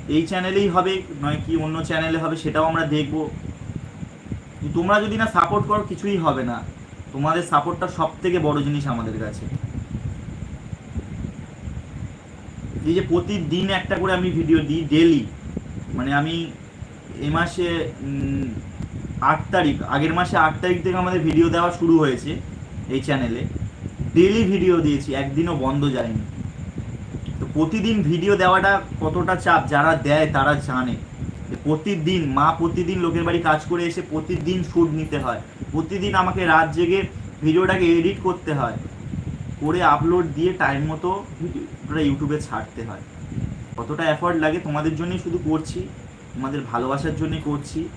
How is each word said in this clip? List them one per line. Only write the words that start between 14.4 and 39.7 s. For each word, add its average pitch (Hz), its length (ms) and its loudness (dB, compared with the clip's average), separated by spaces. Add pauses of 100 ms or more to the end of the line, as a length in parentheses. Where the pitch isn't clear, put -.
দিই 160 140 0 (100)
ডেইলি, 160 300 6 (760)
মানে, 127 140 -2 (100)
আমি 165 160 -2 (880)
এই 147 140 0
মাসে, 175 300 0 (380)
উম, 139 420 -2 (840)
আট 156 100 2 (140)
তারিখ, 156 220 4 (180)
আগের 156 240 2
মাসে 180 160 0 (120)
আট 156 160 2
তারিখ 180 220 2
থেকে 180 180 2
আমাদের 180 260 2
ভিডিও 165 260 6
দেওয়া 175 240 4
শুরু 165 240 6
হয়েছে 135 280 2 (640)
এই 135 120 0
চ্যানেলে, 127 360 0 (720)
ডেইলি 196 280 6 (100)
ভিডিও 180 220 4 (120)
দিয়েছি, 143 240 0 (120)
একদিনও 156 320 0 (100)
বন্ধ 139 180 2 (140)
যায়নি। 113 280 -2 (1120)
তো - 60 -4 (120)
প্রতিদিন 202 400 2 (140)
ভিডিও 180 320 4
দেওয়াটা 185 300 6 (300)
কতটা 175 320 2 (100)
চাপ, 165 160 6 (120)
যারা 151 200 6 (140)
দেয় 151 200 6 (100)
তারা 139 160 4 (160)
জানে 127 280 0 (520)
যে - 80 -6 (100)
প্রতিদিন, 165 560 2 (160)
মা 147 80 6 (140)
প্রতিদিন 175 440 0
লোকের 170 220 2
বাড়ি 170 220 2
কাজ 156 120 4 (100)
করে 170 200 0
এসে 175 120 -6 (100)
প্রতিদিন 156 460 -2 (100)
শ্যুট 165 200 4 (120)
নিতে 147 240 -4
হয়, 117 160 -2 (320)
প্রতিদিন 185 400 -2 (100)
আমাকে 185 200 0 (100)
রাত 160 240 6
জেগে 175 240 4 (440)
ভিডিওটাকে 180 420 4 (120)
এডিট 165 280 2
করতে 175 340 -2
হয়, 113 160 -2 (840)
করে 165 180 2 (140)